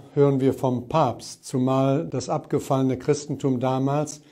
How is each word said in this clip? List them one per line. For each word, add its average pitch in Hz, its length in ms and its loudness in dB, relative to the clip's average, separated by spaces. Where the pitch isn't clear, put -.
hören 143 260 4
wir 131 140 4
vom 127 320 -2
Papst, - 580 -2
zumal 135 600 2
das 135 220 -6
abgefallene 135 720 0
Christentum 139 600 -2
damals 135 600 -2